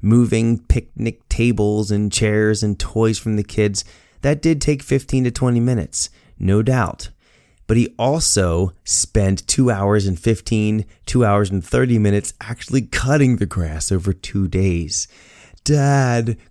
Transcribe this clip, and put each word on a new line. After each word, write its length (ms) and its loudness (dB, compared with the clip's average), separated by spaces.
moving 560 2
picnic 680 -2
tables 600 0
and 220 0
chairs 500 0
and 160 0
toys 400 0
from 180 -4
the 80 -2
kids. 400 -2
That 180 0
did 220 0
take 220 0
fifteen 400 -2
to 80 0
twenty 300 0
minutes, 500 -2
no 240 2
doubt. 480 -2
But 120 2
he 200 0
also 760 0
spent 640 0
two 240 2
hours 340 0
and 140 -2
fifteen, 680 0
two 180 2
hours 240 2
and 160 -4
thirty 320 2
minutes 420 0
actually 440 -4
cutting 540 2
the 100 -2
grass 440 -6
over 220 0
two 340 -4
days. 600 -2
"Dad, 720 0